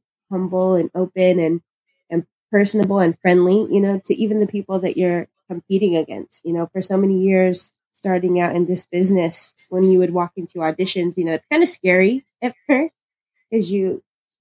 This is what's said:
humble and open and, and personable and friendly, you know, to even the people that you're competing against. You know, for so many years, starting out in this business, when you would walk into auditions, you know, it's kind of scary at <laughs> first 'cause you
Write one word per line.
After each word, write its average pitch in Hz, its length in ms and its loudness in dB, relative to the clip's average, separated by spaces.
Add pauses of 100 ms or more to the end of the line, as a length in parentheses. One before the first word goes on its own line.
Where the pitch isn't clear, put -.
(320)
humble 185 440 0
and 165 200 0
open 185 440 2
and, 165 220 0 (480)
and 165 160 -2 (260)
personable 202 480 2
and 170 200 2
friendly, 180 360 4 (160)
you 196 100 2
know, 196 240 0
to - 100 0
even 214 240 -2
the 208 80 0
people 196 320 -6
that 180 180 -4
you're 175 300 -2 (220)
competing 185 480 -2
against. - 480 -8
You 170 80 -2
know, 170 200 -2
for 190 80 -6
so 190 160 -4
many 196 240 2
years, 185 500 0 (220)
starting 180 460 -2
out 175 160 -2
in 175 100 0
this 180 200 -4
business, 180 680 -2 (160)
when 185 140 0
you 190 160 4
would 175 140 2
walk 175 220 -4
into 175 240 -10
auditions, 170 580 -4
you 180 80 -2
know, 165 80 -4
it's 160 140 -6
kind 311 160 2
of - 60 2
scary 190 560 2 (160)
at 240 200 -4
<laughs> - 60 -20
first 294 280 0 (560)
'cause 208 180 0
you 190 320 -2 (400)